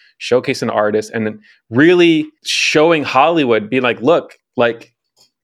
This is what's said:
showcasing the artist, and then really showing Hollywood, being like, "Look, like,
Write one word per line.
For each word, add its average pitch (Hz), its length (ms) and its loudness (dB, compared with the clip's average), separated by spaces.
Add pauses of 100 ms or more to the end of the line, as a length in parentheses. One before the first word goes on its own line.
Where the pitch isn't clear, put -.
(200)
showcasing 123 480 -2
the 110 60 -4
artist, 107 400 -2
and 113 120 -4
then 107 140 -8 (300)
really 160 600 2 (140)
showing 160 580 0
Hollywood, 131 680 0
being 127 120 -2
like, 113 200 -2
"Look, 143 320 0 (240)
like, 120 360 -4 (500)